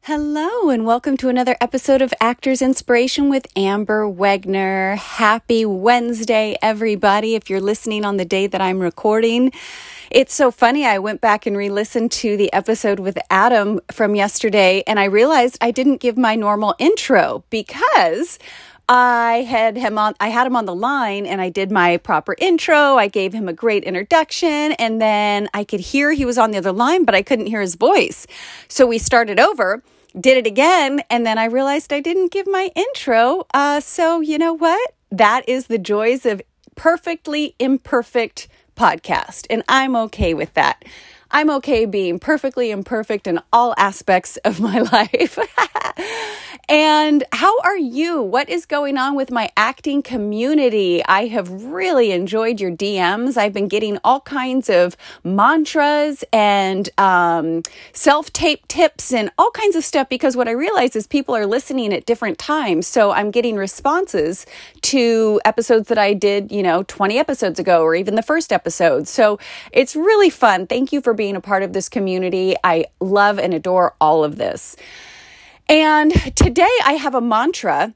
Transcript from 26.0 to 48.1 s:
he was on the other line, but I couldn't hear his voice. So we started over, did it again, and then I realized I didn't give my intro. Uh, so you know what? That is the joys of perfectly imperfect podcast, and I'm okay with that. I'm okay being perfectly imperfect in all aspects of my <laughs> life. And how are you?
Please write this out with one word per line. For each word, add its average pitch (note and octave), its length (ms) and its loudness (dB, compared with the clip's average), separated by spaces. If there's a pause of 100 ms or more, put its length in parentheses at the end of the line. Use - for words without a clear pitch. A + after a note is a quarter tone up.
he C#4 120 0
was A#3+ 140 -2
on A3+ 120 4
the G#3 60 -4
other F#3+ 160 -2
line, C#4+ 320 2
but A3 100 2
I F#3+ 60 4
couldn't A3 280 -2
hear A3 120 -4
his F#3 140 -4
voice. C#4+ 520 2 (420)
So - 180 4
we A#3 100 0
started A3+ 420 0
over, B3 440 2 (360)
did B3+ 200 4
it A3+ 80 -2
again, C#4+ 640 2
and A#3 160 0
then A3 100 0
I A3 80 0
realized C4+ 480 -2
I D4 80 -2
didn't F4 320 -2
give F#4+ 140 -4
my F#4+ 280 -2
intro. D#4+ 800 0
Uh, C#4+ 260 2
so E4 420 0
you D4+ 180 -2
know E4 160 0
what? E4+ 400 0 (180)
That G#3+ 340 2
is B3+ 200 -2
the A3+ 120 -2
joys G#3+ 460 -2
of G#3 160 -2 (340)
perfectly D#4+ 840 -2
imperfect B3 880 -2 (260)
podcast, - 760 -2
and A3+ 180 -2
I'm C4+ 260 2
okay G#3+ 380 -2
with D3+ 220 -6
that. C#3 280 0 (480)
I'm D4+ 200 2
okay C4+ 340 0
being F#3+ 340 -4
perfectly C4 520 -2
imperfect G#3+ 560 -6
in E3+ 120 -2 (140)
all A#3+ 240 4
aspects G3 600 0
of G3 220 -10
my G#3+ 180 -2
<laughs> F3 140 0
life. - 460 0 (1300)
And D4+ 640 4
how G4+ 280 2
are F#4+ 180 0
you? D4+ 440 -4